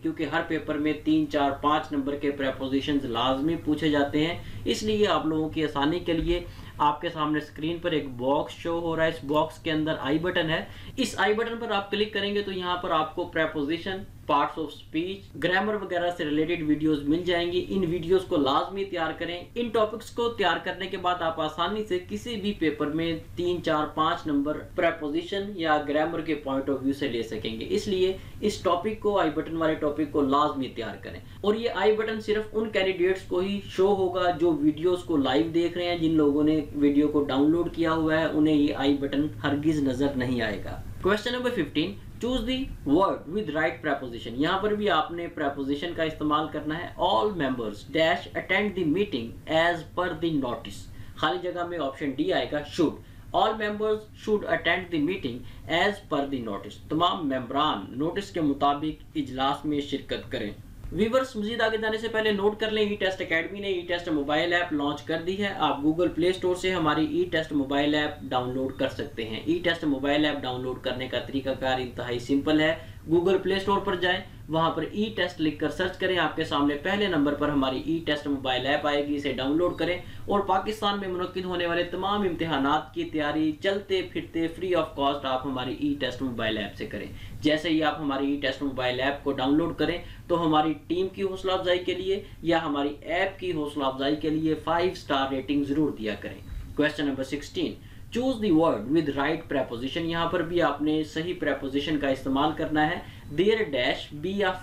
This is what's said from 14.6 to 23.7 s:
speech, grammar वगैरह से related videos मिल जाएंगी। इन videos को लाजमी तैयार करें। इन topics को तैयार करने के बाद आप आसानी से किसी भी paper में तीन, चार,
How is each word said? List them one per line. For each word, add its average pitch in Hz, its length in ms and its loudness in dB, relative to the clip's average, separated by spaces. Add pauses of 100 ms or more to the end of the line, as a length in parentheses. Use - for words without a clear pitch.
speech, 185 500 -6 (160)
grammar 190 380 2
वगैरह 175 360 -2
से 175 120 -4
related 156 420 0
videos 151 380 2
मिल 156 220 2
जाएंगी। 175 340 2
इन 190 260 0
videos 170 400 2
को 175 120 0
लाजमी 170 480 2
तैयार 165 280 -2
करें। 170 340 -8 (100)
इन 240 120 -2
topics 220 460 0
को 233 140 0
तैयार 233 360 2
करने 180 220 -4
के 190 120 -6
बाद 175 220 0
आप 165 180 0
आसानी 175 440 -2
से 180 180 -2
किसी 208 340 -8
भी 202 240 -2
paper 151 300 2
में 160 300 -2 (180)
तीन, 175 240 0
चार, 151 240 2 (100)